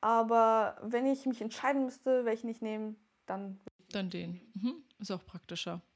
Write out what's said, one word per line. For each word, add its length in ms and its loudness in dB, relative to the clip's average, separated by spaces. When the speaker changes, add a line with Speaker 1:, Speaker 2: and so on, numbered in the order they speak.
Speaker 1:
Aber 800 4
wenn 240 0
ich 200 2
mich 160 0
entscheiden 440 0
müsste, 400 0
welchen 240 -2
ich 120 -8
nehme, 340 -4
dann 320 -8
Speaker 2:
Dann 180 -4
den. 320 -8
Mhm. 280 -4
Ist 120 -8
auch 140 -6
praktischer. 560 -8